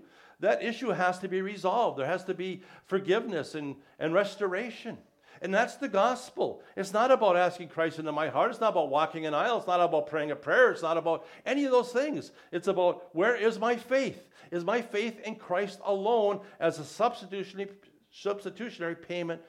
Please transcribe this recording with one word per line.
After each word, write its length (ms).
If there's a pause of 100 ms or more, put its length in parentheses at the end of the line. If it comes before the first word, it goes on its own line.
(400)
That 220
issue 260
has 320
to 80
be 120
resolved. 580
There 80
has 180
to 100
be 280 (220)
forgiveness 720
and, 220 (220)
and 140
restoration. 840 (420)
And 120
that's 240
the 120
gospel. 760 (140)
It's 160
not 180
about 260
asking 320
Christ 300
into 140
my 160
heart. 220
It's 100
not 120
about 180
walking 360
an 80
aisle. 240
It's 80
not 140
about 280
praying 220
a 60
prayer. 340
It's 120
not 140
about 300 (200)
any 180
of 80
those 180
things. 420 (200)
It's 160
about, 460
where 200
is 240
my 180
faith? 520 (220)
Is 140
my 180
faith 380
in 160
Christ 480
alone 560 (200)
as 180
a 60
substitutionary, 840 (400)
substitutionary 840
payment 540